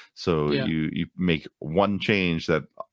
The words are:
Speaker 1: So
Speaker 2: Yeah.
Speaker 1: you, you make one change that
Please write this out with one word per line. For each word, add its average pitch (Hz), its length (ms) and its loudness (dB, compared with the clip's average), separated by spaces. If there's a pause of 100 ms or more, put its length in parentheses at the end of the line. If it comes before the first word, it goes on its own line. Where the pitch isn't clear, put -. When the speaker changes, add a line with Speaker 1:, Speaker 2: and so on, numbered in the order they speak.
(120)
Speaker 1:
So 76 380 0
Speaker 2:
Yeah. 69 160 0
Speaker 1:
you, 80 260 0
you 85 140 -4 (100)
make 87 320 0 (120)
one 98 380 0
change 90 500 0
that 76 160 2 (280)